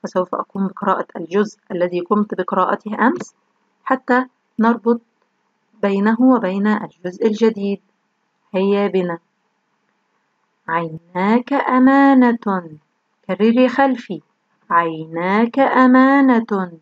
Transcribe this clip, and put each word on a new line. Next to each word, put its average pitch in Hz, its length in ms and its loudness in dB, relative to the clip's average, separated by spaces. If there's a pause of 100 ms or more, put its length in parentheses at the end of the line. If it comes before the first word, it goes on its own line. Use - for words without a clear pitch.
وسوف 185 300 -4
أقوم 190 320 -6
بقراءة 190 400 -4 (100)
الجزء 190 420 -4 (120)
الذي 175 300 -4
قمت 208 340 -2
بقراءته 202 720 -4
أمس 339 280 -4 (500)
حتى 254 420 -2 (320)
نربط 233 420 0 (840)
بينه 202 380 0
وبين 202 460 2
الجزء - 600 -4
الجديد. 208 540 0 (760)
هيا 202 320 0
بنا. 180 320 -2 (1500)
عيناك 180 840 -4
أمانة. 254 1300 2 (480)
كرري 226 420 2
خلفي. 233 540 -2 (480)
عيناك 170 880 -2
أمانة. 254 1200 2